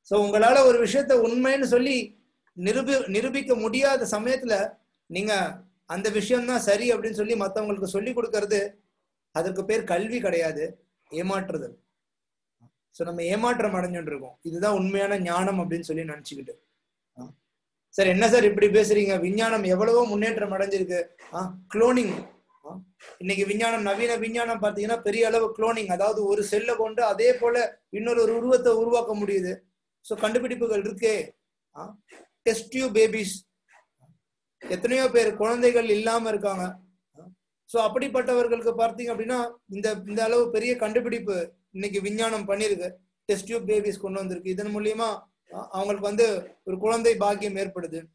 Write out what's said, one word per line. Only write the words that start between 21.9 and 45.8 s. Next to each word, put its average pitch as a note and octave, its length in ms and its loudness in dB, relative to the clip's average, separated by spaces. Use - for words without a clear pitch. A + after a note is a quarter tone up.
ஆ, F3+ 140 -16
இன்னைக்கு G3 280 -2
விஞ்ஞானம், A3 360 0
நவீன A3 340 0
விஞ்ஞானம் A3+ 460 -4
பாத்தீங்கன்னா G#3 400 -2
பெரிய A3 260 0
அளவு A3+ 300 0
cloning, A3 300 -2
அதாவது G3+ 380 0
ஒரு G3+ 180 0
செல்லை G#3+ 320 -2
கொண்டு A3 280 -2
அதே A3 300 4
போல A#3+ 560 0
இன்னொரு A#3 320 0
ஒரு A3+ 160 2
உருவத்தை B3 360 4
உருவாக்க A#3 420 0
முடியுது. F#3+ 440 -2
So - 160 -8
கண்டுபிடிப்புகள் A3+ 640 0
இருக்கே. G3+ 540 -2
ஆ, F#3 220 -16
test A3 280 -2
tube B3+ 280 -2
babies, G#3+ 460 2
எத்தனையோ B3 400 0
பேர் A3 260 4
குழந்தைகள் A#3 540 2
இல்லாம A3+ 400 0
இருக்காங்க. F#3+ 500 -4
So A3+ 180 0
அப்படிப்பட்டவர்களுக்கு A#3 920 0
பார்த்தீங்க A#3 360 -2
அப்படின்னா A#3 420 -4
இந்த, G3+ 360 -4
இந்த G#3 180 -2
அளவு A#3 280 2
பெரிய A#3+ 240 0
கண்டுபிடிப்பு G#3+ 800 -2
இன்னைக்கு G3 300 -6
விஞ்ஞானம் G#3+ 460 -4
பண்ணிருக்கு, G3+ 460 -2
Test F#3+ 200 -2
tube G#3+ 240 -6
babies G3+ 300 0
கொண்டு F#3+ 200 -6
வந்திருக்கு. F#3 300 -8
இதன் G#3 260 -6
மூலியமா, G#3+ 480 -4
ஆ, F#3+ 180 -12
அவங்களுக்கு G3 360 -2